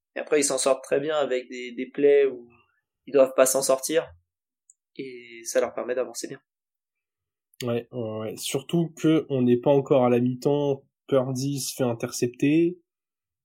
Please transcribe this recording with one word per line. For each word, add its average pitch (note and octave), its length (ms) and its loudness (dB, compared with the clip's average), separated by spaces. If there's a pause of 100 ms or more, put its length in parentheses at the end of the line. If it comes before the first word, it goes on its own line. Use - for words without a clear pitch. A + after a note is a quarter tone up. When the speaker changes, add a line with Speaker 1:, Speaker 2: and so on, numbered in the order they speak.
(140)
Speaker 1:
Et - 60 -6
après - 180 0
ils C#3 60 2
s'en C3+ 140 -2
sortent C3 260 0
très - 160 -2
bien D3+ 160 -4
avec B2+ 320 -2
des, B2 240 -12
des B2+ 180 -8
plays C#3+ 360 6
où B2 220 -6 (580)
ils C3 60 -8
doivent C3+ 220 6
pas C3 120 6
s'en C3+ 160 2
sortir, D3+ 460 0 (840)
et A#2+ 480 -16
ça B2+ 180 -2
leur A#2 140 -2
permet A#2+ 220 -4
d'avancer A#2 320 -6
bien. C#3 120 -14 (1200)
Speaker 2:
Ouais, A#2+ 280 -4
ouais, A2 300 -8
ouais. A2 160 -8
Surtout E3 600 -4
que D#3 320 0
on C3 140 0
n'est A#2+ 160 4
pas D3 120 2
encore C#3 340 4
à B2 40 4
la A#2+ 120 4
mi-temps. C#3 640 0 (240)
Purdy C3+ 520 -2
se - 120 -8
fait - 120 -4
intercepter. C#3 960 -2 (640)